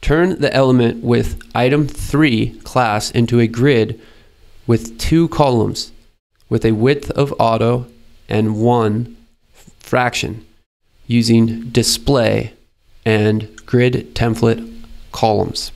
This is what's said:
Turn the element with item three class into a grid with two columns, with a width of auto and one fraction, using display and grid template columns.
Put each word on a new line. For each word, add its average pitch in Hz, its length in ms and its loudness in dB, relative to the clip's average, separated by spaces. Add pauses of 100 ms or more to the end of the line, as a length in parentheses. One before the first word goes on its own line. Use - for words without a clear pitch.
Turn 170 400 0
the - 140 0
element 127 500 2
with - 380 0 (120)
item 135 320 2
three 123 720 -2
class 107 500 -2
into 120 280 0
a 117 80 4
grid 117 540 0 (680)
with 113 320 -2
two 160 300 2
columns, 117 640 0 (560)
with 117 160 -2
a 113 80 2
width 131 380 0
of 143 280 -2
auto 117 480 0 (420)
and 107 320 -2
one 117 560 0 (640)
fraction, - 680 -4 (600)
using 113 640 2
display 113 800 0 (520)
and 110 600 0
grid 127 500 0
template 117 680 -2 (280)
columns. 104 640 -2